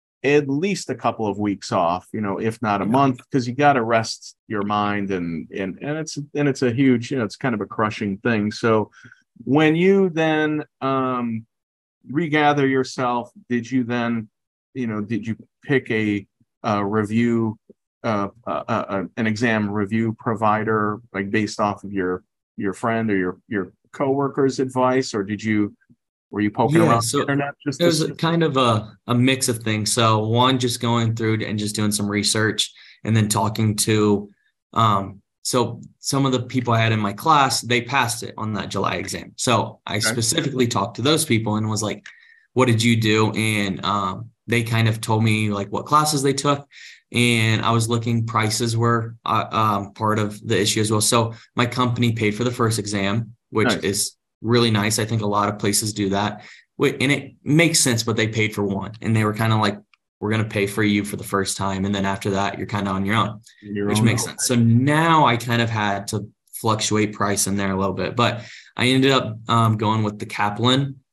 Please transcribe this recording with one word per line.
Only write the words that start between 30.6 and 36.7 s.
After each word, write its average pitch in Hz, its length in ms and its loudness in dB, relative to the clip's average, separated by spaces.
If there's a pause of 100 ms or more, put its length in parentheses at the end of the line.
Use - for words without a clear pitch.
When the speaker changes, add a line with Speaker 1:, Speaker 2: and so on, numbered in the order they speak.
Speaker 2:
just 120 200 -2
going 117 360 0
through 110 280 0
and 107 140 -4
just 104 160 -4
doing 104 160 0
some 104 180 -2
research 104 640 0 (300)
and 107 140 0
then 104 120 4
talking 107 480 0
to, 104 540 2 (420)
um, 101 480 0 (220)
so 120 380 -2 (180)
some 139 280 -2
of 131 60 2
the 123 100 0
people 123 300 -2